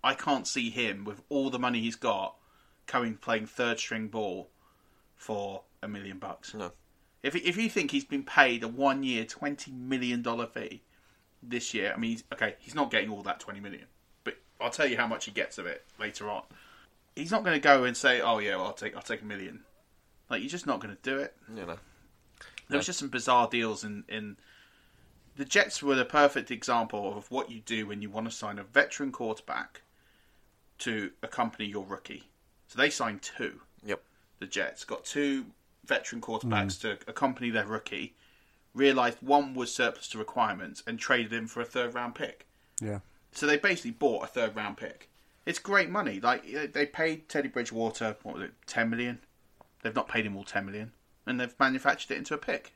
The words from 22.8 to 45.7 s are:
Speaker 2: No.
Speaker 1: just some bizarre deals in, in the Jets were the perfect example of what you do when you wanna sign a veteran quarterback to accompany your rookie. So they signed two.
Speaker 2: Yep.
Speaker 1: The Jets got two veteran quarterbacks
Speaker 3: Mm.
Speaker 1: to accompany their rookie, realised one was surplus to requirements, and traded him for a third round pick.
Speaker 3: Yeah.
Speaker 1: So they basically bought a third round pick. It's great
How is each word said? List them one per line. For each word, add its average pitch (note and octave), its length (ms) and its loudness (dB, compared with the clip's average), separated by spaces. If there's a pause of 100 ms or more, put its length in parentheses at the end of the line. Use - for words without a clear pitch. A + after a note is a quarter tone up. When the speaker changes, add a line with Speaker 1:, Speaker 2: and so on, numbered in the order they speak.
Speaker 2:
No. - 0 -
Speaker 1:
just F3+ 180 -4
some C#3+ 100 -6
bizarre B2 400 6
deals A2+ 360 0
in, G#2 240 -8
in G#2+ 280 -8 (1000)
the C#3 80 -6
Jets - 360 2
were C#3 140 4
the B2+ 100 4
perfect C#3+ 460 4
example A2 680 0
of G2+ 140 -12
what B2+ 220 -2
you A2+ 80 -12
do A2 260 -4
when G#2 160 -8
you G#2 80 -8
wanna A2 220 -4
sign G2+ 260 -8
a G2 60 -10
veteran C#3 480 4
quarterback - 720 -6 (960)
to A2 320 -2 (120)
accompany A2+ 440 -2
your G2+ 180 -6
rookie. - 400 -12 (440)
So - 100 -10
they C#3+ 120 4
signed A2+ 320 -2
two. - 380 -8 (240)
Speaker 2:
Yep. G#2 180 -4 (380)
Speaker 1:
The G2 60 -8
Jets E2+ 380 -4
got - 200 -8
two C#3 420 0 (380)
veteran - 360 -2
quarterbacks G#2+ 580 0
Speaker 3:
Mm. - 20 -12
Speaker 1:
to A2+ 100 -2 (200)
accompany B2+ 400 0
their A2 160 0
rookie, G#2 480 -6 (600)
realised C3 460 6
one C#3 340 4
was B2 200 -4
surplus - 340 0
to A2+ 100 -8
requirements, G#2 680 -2
and A#2 120 -6
traded A#2 340 2
him A2+ 140 -2
for A#2+ 140 -6
a B2 40 -2
third A#2+ 300 -2
round A#2+ 200 -4
pick. - 320 -8 (340)
Speaker 3:
Yeah. G#2 200 -4 (320)
Speaker 1:
So - 140 -2
they D3 120 6
basically E3+ 340 2
bought A#2 320 2
a - 20 -8
third A2 300 0
round G#2+ 200 -4
pick. - 320 -12 (380)
It's E3+ 120 -2
great G3 320 4